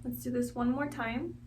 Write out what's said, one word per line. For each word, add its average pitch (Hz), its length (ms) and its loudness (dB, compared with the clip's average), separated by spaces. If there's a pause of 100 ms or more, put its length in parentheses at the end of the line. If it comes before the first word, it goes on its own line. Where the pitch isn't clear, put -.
Let's 240 200 -4
do 247 80 -2
this 247 240 2
one 240 160 4
more 277 160 4
time. 254 480 -2 (120)